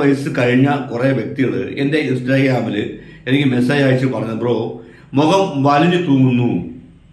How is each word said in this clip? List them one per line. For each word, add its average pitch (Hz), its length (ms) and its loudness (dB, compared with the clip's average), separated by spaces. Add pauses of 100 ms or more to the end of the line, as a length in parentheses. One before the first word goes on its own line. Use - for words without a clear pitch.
വയസ്സ് 139 360 0
കഴിഞ്ഞ 127 280 4 (240)
കുറേ 123 180 0 (100)
വ്യക്തികൾ 110 360 -4 (280)
എൻ്റെ 147 180 0 (100)
Instagram-ൽ 127 680 0 (520)
എനിക്ക് 139 260 2
മെസ്സേജ് 139 320 2
അയച്ച് 127 280 2
പറഞ്ഞു, 110 280 -6
"ബ്രോ, 120 140 0 (600)
മുഖം 175 220 4 (280)
വലിഞ്ഞു 170 400 2
തൂങ്ങുന്നു, 123 420 4 (600)